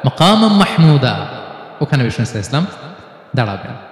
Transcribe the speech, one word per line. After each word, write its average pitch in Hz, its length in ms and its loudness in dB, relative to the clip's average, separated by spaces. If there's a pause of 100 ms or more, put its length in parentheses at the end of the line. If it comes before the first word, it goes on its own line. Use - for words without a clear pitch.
মাকামান 208 500 4
মাহমুদা।" 147 720 2 (540)
ওখানে 139 220 0
বিষ্ণু 113 360 -4
ইসলাম 139 280 -4 (680)
দাঁড়াবেন। 104 360 -6 (200)